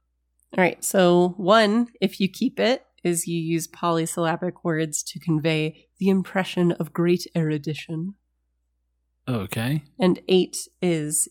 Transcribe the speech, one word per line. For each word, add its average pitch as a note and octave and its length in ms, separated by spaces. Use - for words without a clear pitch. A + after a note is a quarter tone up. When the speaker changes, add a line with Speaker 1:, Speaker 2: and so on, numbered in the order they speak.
Speaker 1:
All F#3+ 80
right, - 200
so F3+ 540
one, G#3+ 500
if F#3+ 180
you F#3+ 100
keep - 300
it, A3+ 260
is F3 240
you E3+ 120
use D#3+ 280
polysyllabic E3 960
words D#3+ 400
to - 160
convey D#3 680
the F#3+ 100
impression F3+ 640
of - 200
great F3 320
erudition. D#3+ 760
Speaker 2:
Okay. A#2+ 560
Speaker 1:
And G3+ 280
eight F#3 300
is D#3 500